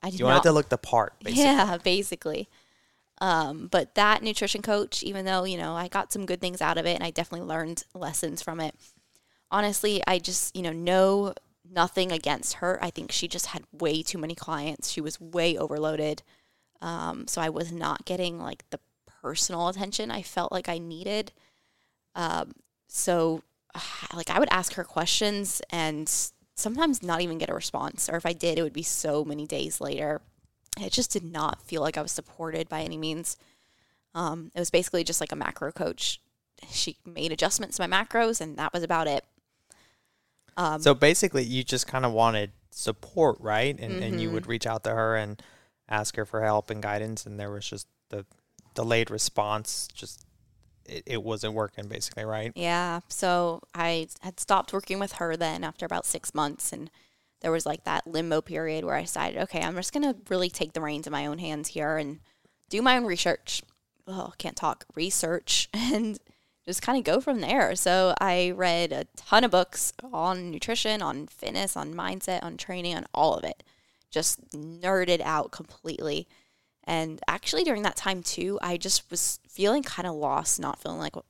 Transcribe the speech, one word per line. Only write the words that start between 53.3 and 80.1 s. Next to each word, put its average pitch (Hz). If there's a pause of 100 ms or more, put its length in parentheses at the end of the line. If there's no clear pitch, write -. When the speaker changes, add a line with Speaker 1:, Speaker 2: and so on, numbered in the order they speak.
Speaker 1:
I 170 (140)
had 185
stopped -
working 196
with 202
her 165
then 165
after 165
about 170
six -
months, 151
and 156 (520)
there 165
was, 165
like, 151
that -
limbo 160
period 160
where 143
I 147
decided, -
"Okay, 165
I'm 165
just 180
gonna 285 (140)
really 180
take 160
the 160
reins 151
in 147
my 143
own 147
hands 151
here 156
and 151 (500)
do 202
my 254
own 240
research." - (460)
Oh, 190
can't -
talk. - (100)
Research 175
<laughs> -
and 226 (460)
just 180
kinda 254
go 190
from 262
there. 214
So 185
I 180
read 175
a - (100)
ton -
of 240
books - (200)
on 180
nutrition, 214
on 147
fitness, -
on 151
mindset, 180
on 170
training, 175
on -
all 151
of -
it. - (480)
Just -
nerded 175
out 156
completely. 156 (560)
And 160
actually -
during 226
that 202
time 190
too, 190
I 175
just -
was -
feeling 208
kinda 180